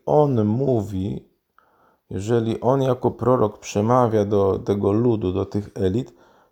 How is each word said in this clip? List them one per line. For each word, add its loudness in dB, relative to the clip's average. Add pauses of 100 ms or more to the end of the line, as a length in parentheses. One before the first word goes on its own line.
on 2
mówi, -2 (840)
jeżeli -2
on 2
jako 0
prorok 0
przemawia 2
do 0
tego 0
ludu, 0
do -2
tych -6
elit, -2 (380)